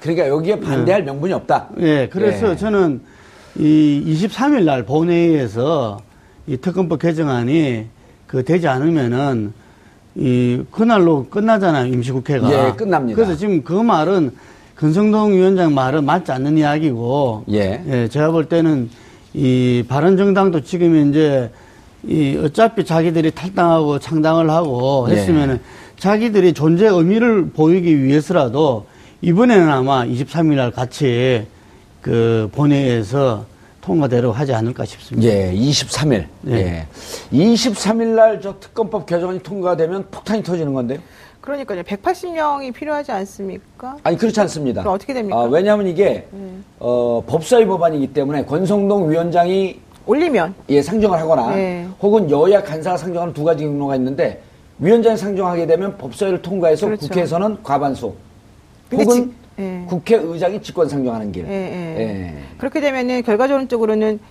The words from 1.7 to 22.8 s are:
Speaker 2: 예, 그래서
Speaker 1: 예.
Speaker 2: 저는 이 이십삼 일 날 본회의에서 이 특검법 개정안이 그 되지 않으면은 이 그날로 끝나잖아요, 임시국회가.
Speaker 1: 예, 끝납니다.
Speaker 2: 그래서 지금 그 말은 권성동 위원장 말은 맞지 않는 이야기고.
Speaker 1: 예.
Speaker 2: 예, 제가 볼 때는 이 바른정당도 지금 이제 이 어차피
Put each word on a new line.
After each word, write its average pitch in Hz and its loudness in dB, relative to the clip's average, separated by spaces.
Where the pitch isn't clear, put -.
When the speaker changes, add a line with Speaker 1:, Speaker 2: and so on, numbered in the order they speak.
Speaker 2:
예, 151 2
그래서 202 0
Speaker 1:
예. 156 -2
Speaker 2:
저는 190 0
이 151 4
이십삼 202 0
일 220 2
날 135 0
본회의에서 147 0
이 139 -6
특검법 170 -2
개정안이 143 0
그 131 -4
되지 165 0
않으면은 131 0
이 123 0
그날로 175 2
끝나잖아요, 190 0
임시국회가. 127 -2
Speaker 1:
예, 135 2
끝납니다. 202 -2
Speaker 2:
그래서 196 2
지금 180 0
그 160 -4
말은 185 2
권성동 208 2
위원장 185 4
말은 135 0
맞지 151 0
않는 139 0
이야기고. 139 0
Speaker 1:
예. 104 0
Speaker 2:
예, 123 0
제가 151 0
볼 160 0
때는 156 2
이 127 2
바른정당도 185 2
지금 170 2
이제 143 2
이 147 0
어차피 214 0